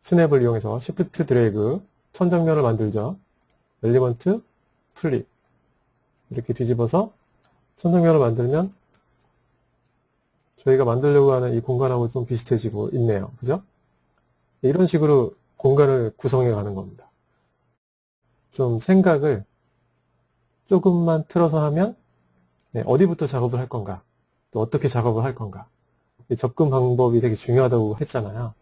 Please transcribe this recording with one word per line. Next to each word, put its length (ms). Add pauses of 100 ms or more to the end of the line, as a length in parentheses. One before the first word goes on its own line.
스냅을 400
이용해서 360
쉬프트 480
드래그 600 (260)
천장면을 500
만들죠. 560 (640)
엘리먼트 600 (520)
플립 320 (1040)
이렇게 220
뒤집어서 600 (640)
천장면을 420
만들면 540 (1900)
저희가 200
만들려고 480
하는 220
이 60
공간하고 480
좀 180
비슷해지고 680
있네요. 460
그죠? 220 (1000)
이런 240
식으로 480 (220)
공간을 600
구성해 340
가는 240
겁니다. 340 (1400)
좀 260
생각을 680 (1200)
조금만 600
틀어서 360
하면, 320 (760)
네, 140
어디부터 400
작업을 320
할 100
건가? 340 (480)
또 100
어떻게 260
작업을 380
할 100
건가? 320 (600)
이 80
접근 340
방법이 500
되게 140
중요하다고 680
했잖아요. 600